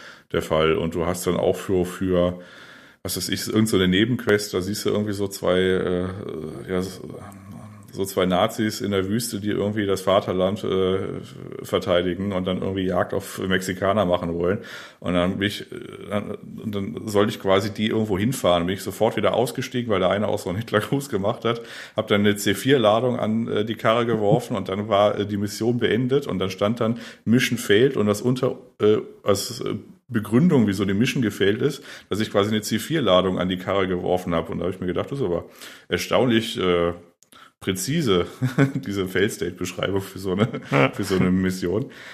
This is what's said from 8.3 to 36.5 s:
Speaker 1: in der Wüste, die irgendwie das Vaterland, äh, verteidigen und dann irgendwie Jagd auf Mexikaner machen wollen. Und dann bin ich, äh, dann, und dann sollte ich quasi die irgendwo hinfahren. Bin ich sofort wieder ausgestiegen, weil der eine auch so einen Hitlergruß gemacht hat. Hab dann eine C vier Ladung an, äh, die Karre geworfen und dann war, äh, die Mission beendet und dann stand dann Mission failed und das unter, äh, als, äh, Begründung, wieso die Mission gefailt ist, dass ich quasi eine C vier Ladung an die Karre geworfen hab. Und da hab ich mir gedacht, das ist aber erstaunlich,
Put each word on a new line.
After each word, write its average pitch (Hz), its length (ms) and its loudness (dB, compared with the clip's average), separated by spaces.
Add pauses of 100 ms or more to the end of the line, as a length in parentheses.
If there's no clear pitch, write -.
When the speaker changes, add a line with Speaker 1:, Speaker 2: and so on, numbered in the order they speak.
Speaker 1:
in 104 80 -2
der 95 180 0
Wüste, 107 320 -4
die 101 80 -4
irgendwie 101 380 -2
das 95 160 0
Vaterland, 95 600 2
äh, 95 360 0 (640)
verteidigen 90 680 0
und 92 120 -2
dann 92 160 -2
irgendwie 95 240 -2
Jagd 92 300 0
auf - 240 -6
Mexikaner 95 680 0
machen 87 300 0
wollen. 87 240 0 (420)
Und 92 140 -2
dann 92 240 0
bin 98 100 0
ich, - 240 -10
äh, - 40 -12 (340)
dann, 104 240 -4 (280)
und 104 120 -6
dann 101 340 -6
sollte 104 220 4
ich - 100 -8
quasi 101 320 2
die 107 160 -2
irgendwo 107 300 0
hinfahren. 92 480 2
Bin 95 80 0
ich 95 80 -10
sofort 110 340 0
wieder 98 160 2
ausgestiegen, 120 580 -2
weil 92 100 2
der 92 100 2
eine 101 180 0
auch 104 100 -2
so 95 120 -6
einen 90 80 -4
Hitlergruß 113 500 -2
gemacht 104 380 -2
hat. 113 160 0 (340)
Hab 110 120 -2
dann 104 120 4
eine 104 160 4
C 104 180 0
vier 135 240 4
Ladung 117 400 4
an, 113 300 -2
äh, 107 160 0
die 113 100 -4
Karre 117 300 2
geworfen 113 500 2
und 95 140 -4
dann 104 200 -4
war, 104 300 4
äh, 101 80 0
die 104 120 -4
Mission 110 400 -2
beendet 123 480 2
und 95 120 -4
dann 95 120 -2
stand 104 300 0
dann 117 180 0 (260)
Mission 120 340 2
failed 113 380 4
und 104 100 2
das 101 140 2
unter, 123 380 0 (240)
äh, 107 160 6 (260)
als, 107 380 0
äh, 101 140 -4 (320)
Begründung, 120 580 4
wieso 98 180 2
die 98 100 0
Mission 127 280 2
gefailt 101 400 2
ist, 151 200 -2 (280)
dass 98 100 -2
ich 110 100 -2
quasi 104 200 2
eine 107 100 2
C 107 180 -2
vier 160 220 -2
Ladung 92 380 4
an 90 100 0
die 90 100 -2
Karre 98 300 -2
geworfen 90 460 -2
hab. 85 160 -2
Und 90 80 -6
da 85 80 -4
hab 95 80 -2
ich - 60 -12
mir 92 60 -4
gedacht, 90 240 -2
das 139 100 -6
ist 120 40 -2
aber 85 220 -2 (420)
erstaunlich, 110 720 2